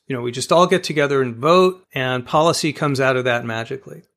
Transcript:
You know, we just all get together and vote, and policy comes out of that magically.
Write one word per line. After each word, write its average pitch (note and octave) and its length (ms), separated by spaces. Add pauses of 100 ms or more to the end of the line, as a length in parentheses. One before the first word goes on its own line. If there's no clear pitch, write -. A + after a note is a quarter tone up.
You C3+ 80
know, A#2+ 60
we A#2+ 100
just C3 220
all F3 140
get F3+ 180
together C#3+ 360
and A#2+ 140
vote, F3+ 480 (100)
and B2+ 320
policy D#3 460
comes C#3 300
out C3 160
of B2+ 80
that A#2+ 180
magically. A#2 600 (140)